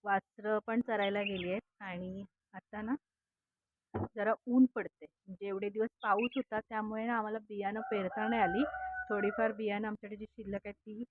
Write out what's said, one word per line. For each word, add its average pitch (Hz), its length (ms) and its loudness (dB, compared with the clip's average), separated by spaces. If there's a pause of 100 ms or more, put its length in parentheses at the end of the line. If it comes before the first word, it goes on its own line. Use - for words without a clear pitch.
वासरं 208 600 0
पण 226 140 2
चरायला 208 420 2
गेली 185 280 -2
आहेत 208 320 -6
आणि 185 420 -8 (280)
आता 208 300 -10
ना 226 120 0 (1200)
जरा 214 180 2 (120)
ऊन 254 280 8
पडते. 180 320 -6 (200)
म्हणजे 190 200 -8
एवढे 202 220 -2
दिवस 220 200 0 (140)
पाऊस 220 340 4
होता, 220 240 -2
त्यामुळे 220 460 -4
ना 233 120 2
आम्हाला 214 200 -2
बियाणं 214 420 -4
पेरता 208 480 -2
नाही 233 140 4
आली. 190 220 4 (440)
थोडीफार 208 440 2
बियाणं 208 360 -2
आमच्याकडे 214 280 -8
जी 214 80 -10
शिल्लक 202 400 -8
आहेत 208 100 -10
ती 214 360 -12